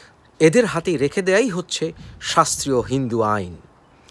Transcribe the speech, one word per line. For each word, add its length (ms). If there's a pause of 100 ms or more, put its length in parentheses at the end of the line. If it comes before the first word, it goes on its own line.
(400)
এদের 260
হাতেই 300
রেখে 260
দেয়াই 260
হচ্ছে 440 (280)
শাস্ত্রীয় 600
হিন্দু 420
আইন। 340 (540)